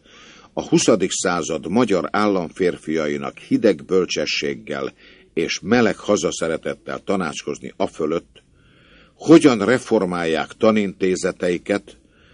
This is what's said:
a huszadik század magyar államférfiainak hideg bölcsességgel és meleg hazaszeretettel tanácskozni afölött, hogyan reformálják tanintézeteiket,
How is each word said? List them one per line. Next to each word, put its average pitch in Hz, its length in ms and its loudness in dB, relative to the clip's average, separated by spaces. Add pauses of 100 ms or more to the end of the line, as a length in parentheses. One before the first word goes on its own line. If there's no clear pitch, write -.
(520)
a - 140 -6
huszadik 110 440 2
század 82 580 -4
magyar 101 420 2
államférfiainak 78 1300 -2
hideg 110 480 0
bölcsességgel 73 1080 -4 (400)
és - 260 -2
meleg 104 380 2
hazaszeretettel 80 1000 -4
tanácskozni 78 760 -6
afölött, - 680 -6 (680)
hogyan 143 520 6
reformálják 90 840 0
tanintézeteiket, 92 1500 -2 (360)